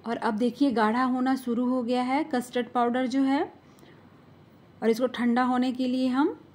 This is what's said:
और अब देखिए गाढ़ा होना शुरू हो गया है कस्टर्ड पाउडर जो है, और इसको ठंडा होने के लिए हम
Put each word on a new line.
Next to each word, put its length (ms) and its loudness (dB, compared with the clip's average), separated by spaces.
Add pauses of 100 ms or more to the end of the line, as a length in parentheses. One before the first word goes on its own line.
और 120 -4
अब 200 -4
देखिए 360 2
गाढ़ा 320 2
होना 320 0
शुरू 300 -2
हो 160 0
गया 200 0
है 220 0
कस्टर्ड 440 -4
पाउडर 380 0
जो 160 0
है, 180 2 (1400)
और 80 2
इसको 200 2
ठंडा 360 0
होने 260 0
के 160 -2
लिए 220 0
हम 260 2 (200)